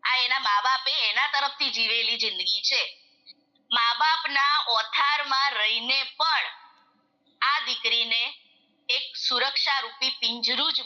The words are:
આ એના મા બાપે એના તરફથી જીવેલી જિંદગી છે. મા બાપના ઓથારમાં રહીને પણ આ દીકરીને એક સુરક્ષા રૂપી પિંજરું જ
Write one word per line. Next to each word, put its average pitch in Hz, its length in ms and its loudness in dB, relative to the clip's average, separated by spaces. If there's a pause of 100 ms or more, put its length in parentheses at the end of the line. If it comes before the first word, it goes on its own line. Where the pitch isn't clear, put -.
આ 254 140 2
એના 254 220 0
મા 208 220 2
બાપે 262 500 0
એના 247 160 0
તરફથી 277 440 -2
જીવેલી 226 460 0
જિંદગી 208 440 -2
છે. 233 360 -2 (760)
મા 233 220 4
બાપના 285 720 2
ઓથારમાં 277 840 2
રહીને 226 500 0
પણ 294 440 0 (960)
આ 285 180 2
દીકરીને 233 760 -2 (540)
એક - 280 -4
સુરક્ષા 269 640 0
રૂપી 254 300 -6
પિંજરું 240 600 -2
જ - 140 -2